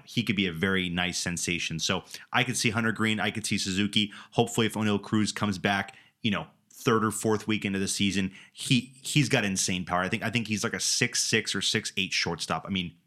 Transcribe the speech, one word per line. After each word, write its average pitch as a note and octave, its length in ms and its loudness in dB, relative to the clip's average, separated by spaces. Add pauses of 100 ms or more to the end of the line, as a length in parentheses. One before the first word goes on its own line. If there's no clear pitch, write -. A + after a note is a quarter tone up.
he A#2 200 -2
could A2 100 2
be F#2+ 140 2
a E2+ 40 -2
very F#2 360 0
nice F2+ 280 0
sensation. E2+ 600 -2
So F#2 240 0 (300)
I B2 100 4
could B2 140 0
see A#2+ 140 2
Hunter A2+ 200 0
Greene, G#2+ 300 0
I G#2 100 0
could G#2 160 -6
see G#2 120 0
Suzuki. G#2 540 0 (200)
Hopefully, A#2 340 2
if - 80 -2
Oneil G#2 260 0
Cruz G#2+ 300 0
comes G#2 260 -2
back, G2 380 -2 (260)
you G#2+ 120 0
know, D#2+ 160 -4 (240)
third A2 320 2
or G#2+ 80 2
fourth G#2+ 340 0
week G#2+ 180 0
into G2 140 -2
the G2 80 0
season, F#2+ 460 0 (200)
he, - 480 0
he's - 280 2
got B2+ 160 2
insane F#2+ 400 0
power. F2+ 160 0
I F#2 80 0
think, G#2+ 160 -4
I A2+ 60 -2
think A2 180 -2
he's G#2+ 160 -2
like G#2+ 100 -2
a F2+ 60 -4
six - 420 0
six - 320 0
or G2 60 -2
six - 360 0
eight F#2+ 160 -2
shortstop. E2+ 540 -2
I - 40 -6
mean, F2+ 240 -2 (120)